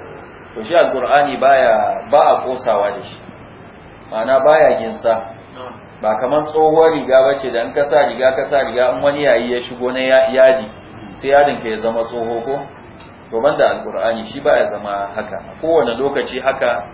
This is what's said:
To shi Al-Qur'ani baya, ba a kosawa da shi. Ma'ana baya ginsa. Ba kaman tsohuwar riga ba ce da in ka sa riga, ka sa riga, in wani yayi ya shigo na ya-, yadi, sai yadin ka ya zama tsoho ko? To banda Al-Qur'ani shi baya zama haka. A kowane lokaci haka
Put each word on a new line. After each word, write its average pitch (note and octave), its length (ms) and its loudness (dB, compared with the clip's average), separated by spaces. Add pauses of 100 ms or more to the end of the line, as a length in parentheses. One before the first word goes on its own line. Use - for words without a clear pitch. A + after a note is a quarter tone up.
(560)
To A2+ 80 -10
shi A2 100 -10
Al-Qur'ani C#3 640 2
baya, A2 720 2
ba C#3+ 140 4
a C#3+ 100 4 (140)
kosawa G#2+ 480 -2
da - 80 -12
shi. - 160 -18 (880)
Ma'ana A#2+ 320 0
baya D3+ 400 4
ginsa. A2+ 540 -4 (680)
Ba A2 220 -2
kaman D3 260 0
tsohuwar D#3 480 4
riga C3 320 2
ba C#3 80 2
ce C3+ 160 -6
da A#2 160 -2
in C3 60 -12
ka D3 100 0
sa C#3+ 240 2
riga, B2+ 320 0
ka C#3+ 80 -2
sa C#3 160 0
riga, B2+ 320 0
in C3+ 80 -8
wani C#3+ 240 0
yayi A#2+ 240 2
ya A#2+ 80 -2
shigo B2 320 -6
na C3 80 -4
ya-, C3 320 4
yadi, C3 360 4 (520)
sai C3+ 160 -6
yadin C#3 240 4
ka A#2 80 -10
ya A2 160 -4
zama A2+ 240 -2
tsoho A#2 320 -6
ko? A2+ 160 -6 (760)
To A2+ 100 -4
banda C#3+ 260 2
Al-Qur'ani G#2+ 640 -4
shi C#3 80 -12
baya C#3+ 320 2
zama G2+ 400 -6
haka. G#2+ 320 -8
A - 160 -18
kowane D3 400 0
lokaci B2+ 400 -4
haka B2+ 540 -2